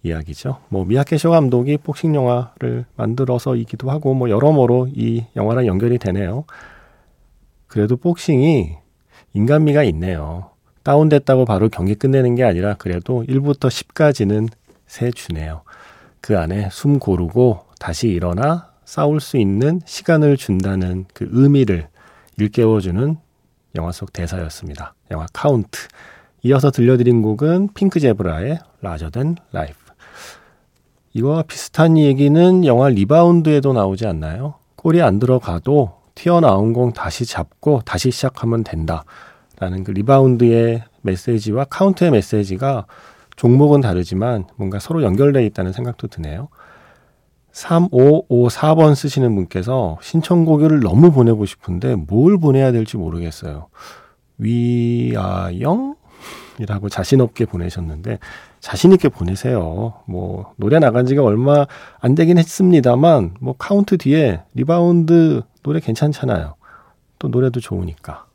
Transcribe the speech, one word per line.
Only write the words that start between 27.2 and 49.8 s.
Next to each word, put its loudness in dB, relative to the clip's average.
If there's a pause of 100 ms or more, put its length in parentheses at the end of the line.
곡은 0
핑크 0
제브라의 -2 (200)
라저 -10
댄 -4 (160)
라이프. -8 (1400)
이와 -2
비슷한 0
얘기는 4
영화 4
리바운드에도 4
나오지 -2
않나요? -8 (220)
골이 0
안 2
들어가도 0 (180)
튀어나온 2
공 0
다시 -8
잡고 -4
다시 -4
시작하면 -4
된다라는 -10
그 -10
리바운드의 2 (180)
메시지와 -4
카운트의 0
메시지가 -2 (480)
종목은 4
다르지만 -2 (100)
뭔가 -8
서로 -4
연결돼 2
있다는 -4
생각도 -10
드네요. -10 (1000)
삼오오사 2
번 6
쓰시는 0
분께서 -4